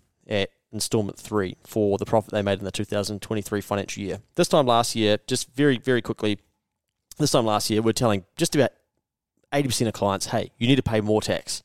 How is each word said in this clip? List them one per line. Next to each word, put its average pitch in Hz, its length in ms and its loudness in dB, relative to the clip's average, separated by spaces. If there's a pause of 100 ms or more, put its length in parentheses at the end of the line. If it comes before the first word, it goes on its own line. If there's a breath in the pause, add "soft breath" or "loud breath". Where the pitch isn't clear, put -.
(280)
at 98 220 -2 (200)
installment 107 480 -4
three 101 460 -4
for 104 320 0
the 95 80 -6
profit 107 260 0
they 107 120 -2
made 98 160 0
in 101 60 -12
the 95 60 -6
two 107 140 -6
thousand 104 380 -4
twenty-three 107 400 -4
financial 104 400 -6
year. 95 180 -8 (140)
This 175 140 2
time 151 180 4
last 117 280 2
year, 107 320 2
just - 280 -4
very, 139 240 4
very 120 240 0
quickly, 107 360 -4 (760)
this 147 140 0
time 123 160 4
last 104 240 2
year, 110 100 2
we're 113 120 2
telling 104 320 0 (120)
just - 180 -2
about 131 180 4 (840)
eighty 143 140 0
percent 117 200 0
of 104 60 -2
clients, 98 320 0
"Hey, - 320 -4
you 117 100 -2
need 139 80 6
to 127 60 2
pay 110 180 0
more 104 220 2
tax. - 420 -4